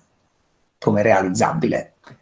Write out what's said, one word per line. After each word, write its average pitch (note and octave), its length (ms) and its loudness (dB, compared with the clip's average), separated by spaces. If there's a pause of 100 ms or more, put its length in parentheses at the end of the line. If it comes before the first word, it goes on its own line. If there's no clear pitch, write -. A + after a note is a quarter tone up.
(760)
come G#2 240 0
realizzabile. G#2+ 920 0 (280)